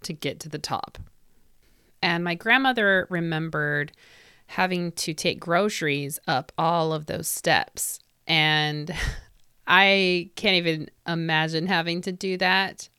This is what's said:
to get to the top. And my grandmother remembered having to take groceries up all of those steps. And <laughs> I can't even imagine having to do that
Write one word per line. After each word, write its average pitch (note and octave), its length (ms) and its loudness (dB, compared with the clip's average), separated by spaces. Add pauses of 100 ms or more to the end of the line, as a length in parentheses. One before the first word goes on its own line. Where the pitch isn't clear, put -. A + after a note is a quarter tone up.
to - 100 -8
get - 280 -6
to - 80 -12
the D3 100 -10
top. - 400 -6 (1040)
And E3+ 220 0
my F3 120 -2
grandmother A3+ 760 2
remembered D#3 800 -2 (540)
having F3+ 460 -2
to - 220 -6
take - 260 -2
groceries D#3+ 840 -2
up C#3+ 320 -2
all D#3+ 340 2
of D#3 140 -6
those - 220 -6
steps. - 680 -2 (280)
And D3+ 680 2 (360)
<laughs> - 360 -20
I F#3 680 6
can't G3 200 2
even E3 340 0 (160)
imagine E3 600 0
having E3+ 360 0
to F#3 100 -6
do F#3 240 -4
that F#3 520 0 (100)